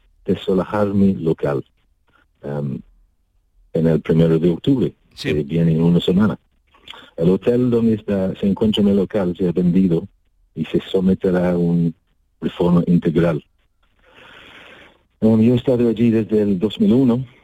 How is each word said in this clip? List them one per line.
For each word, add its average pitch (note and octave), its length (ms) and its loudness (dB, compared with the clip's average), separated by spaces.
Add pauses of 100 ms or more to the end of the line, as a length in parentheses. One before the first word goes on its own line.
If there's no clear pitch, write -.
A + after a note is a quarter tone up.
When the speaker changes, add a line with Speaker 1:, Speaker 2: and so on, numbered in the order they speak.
(240)
Speaker 1:
desalojar G2+ 640 -2
mi G2 260 2
local, D#2+ 500 -4 (760)
em, - 380 -8 (920)
en E2 140 0
el D#2+ 140 2
primero E2 400 2
de F2 100 0
octubre, F2+ 420 -2 (220)
Speaker 2:
Sí. - 180 -8
Speaker 1:
que - 120 -2
viene E2 300 0
en D#2+ 80 0
una E2+ 180 4
semana. F#2+ 380 0 (800)
El E2 140 0
hotel B2 400 0
donde A2+ 240 2
está, F#2+ 440 -4
se - 80 -4
encuentra G#2+ 380 0
mi G2+ 100 4
local F#2 420 -2
se F#2+ 120 -2
ha F2 40 -2
vendido F2+ 540 0 (480)
y D#2+ 120 -6
se - 220 -2
someterá F#2 640 0
a F2+ 80 0
una E2+ 320 0 (500)
reforma F2 460 0
integral. E2 580 0 (1800)
Em, A2 200 4
yo A#2+ 140 4
he - 20 2
estado A#2+ 320 0
allí A2+ 220 2
desde G#2+ 320 0
el G2+ 180 0
dos G#2 180 -4
mil G#2 140 2
uno B2+ 340 2 (180)